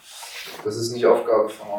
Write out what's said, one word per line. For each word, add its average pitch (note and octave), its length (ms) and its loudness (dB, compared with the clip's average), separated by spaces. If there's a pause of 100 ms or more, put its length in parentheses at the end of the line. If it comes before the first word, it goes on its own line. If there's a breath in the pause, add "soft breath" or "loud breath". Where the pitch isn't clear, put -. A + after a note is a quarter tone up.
(640 loud breath)
das G#2+ 120 -4
ist A#2 160 -4
nicht A#2+ 140 2
Aufgabe - 440 4
von - 180 -14 (100)